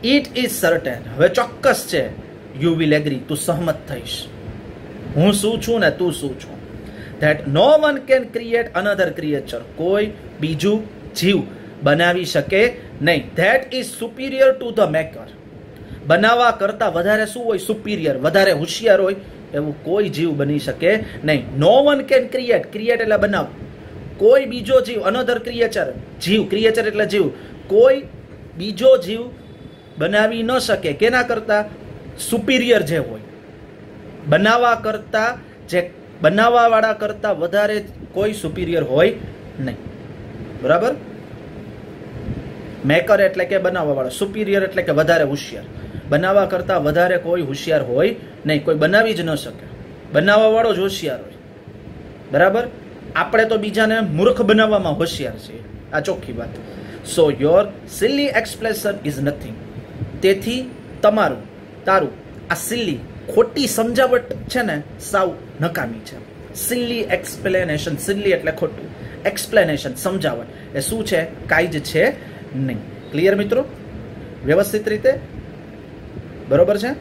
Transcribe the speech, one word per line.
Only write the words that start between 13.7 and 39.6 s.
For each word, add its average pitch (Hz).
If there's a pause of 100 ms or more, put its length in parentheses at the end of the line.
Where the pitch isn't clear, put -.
is 226
superior 262 (100)
to 233
the 185
maker. 156 (800)
બનાવવા 226
કરતાં 208
વધારે 208
શું 240
હોય? 220
Superior, 180
વધારે 170
હોશિયાર 185
હોય 196 (380)
એવું 147
કોઈ 196
જીવ 156
બની 143
શકે 165 (260)
નહીં. 147 (140)
No 262
one 269
can 262 (140)
create, 240 (100)
create 220
એટલે 220
બનાવ. 196 (680)
કોઈ 262
બીજો 247
જીવ, 202
another 240 (100)
creature, 214
જીવ, 190
Creature 220
એટલે 208
જીવ, 196 (380)
કોઈ 247 (540)
બીજો 214
જીવ 214 (800)
બનાવી 214
ન 247
શકે. 180
કેના 240
કરતાં? 220 (680)
superior 233
જે 156
હોય, 113 (1080)
બનાવવા 226
કરતાં, 220 (300)
જે 175 (300)
બનાવવાવાળા 220
કરતાં 208
વધારે 202 (280)
કોઈ 208
superior 170
હોય 156 (460)